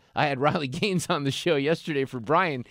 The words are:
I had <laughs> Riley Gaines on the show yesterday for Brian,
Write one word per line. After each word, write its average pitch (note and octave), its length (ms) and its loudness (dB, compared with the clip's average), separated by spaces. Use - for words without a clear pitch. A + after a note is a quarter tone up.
I D3 100 2
had C3+ 140 -2
<laughs> - 0 -
Riley D3 280 2
Gaines F3+ 400 0
on D3+ 160 0
the C#3 80 2
show E3+ 240 0
yesterday C#3+ 480 0
for B2+ 160 -8
Brian, D3 500 0